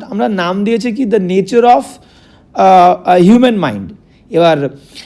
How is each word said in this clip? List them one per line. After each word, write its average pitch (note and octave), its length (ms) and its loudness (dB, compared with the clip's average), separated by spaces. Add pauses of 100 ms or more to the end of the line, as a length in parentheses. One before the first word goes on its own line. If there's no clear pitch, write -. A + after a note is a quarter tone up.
(100)
আমরা A3+ 180 -4
নাম F#3+ 360 -4
দিয়েছি A#3 280 -4
কি, C4 120 -6
the G#3+ 140 -2
nature F#3+ 440 -2
of, B3+ 200 2
আহ, - 1300 -2
আহ, F3+ 100 2
human A#3 360 4
mind। G#2+ 400 -6 (360)
এবার D#3+ 380 0 (380)